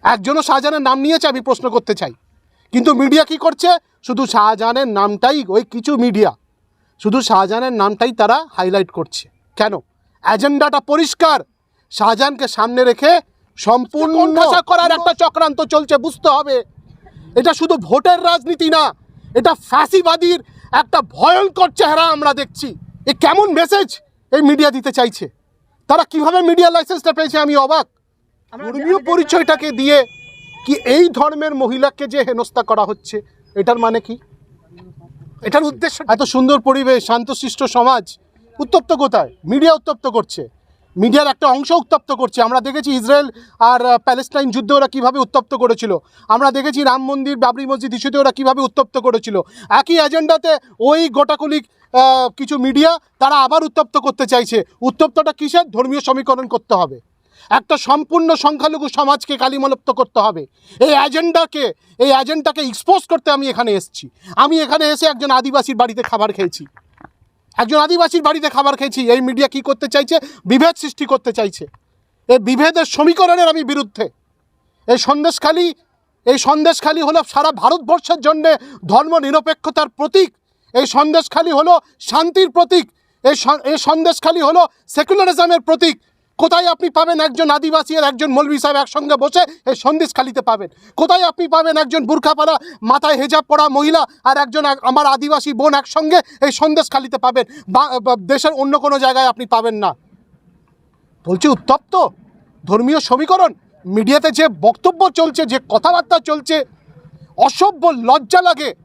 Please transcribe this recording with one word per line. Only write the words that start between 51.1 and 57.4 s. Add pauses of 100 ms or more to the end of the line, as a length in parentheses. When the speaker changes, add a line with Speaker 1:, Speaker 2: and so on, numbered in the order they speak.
Speaker 1:
আহ,
কিছু
মিডিয়া (200)
তারা
আবার
উত্তপ্ত
করতে
চাইছে। (160)
উত্তপ্তটা
কিসের?
ধর্মীয়
সমীকরণ
করতে
হবে। (500)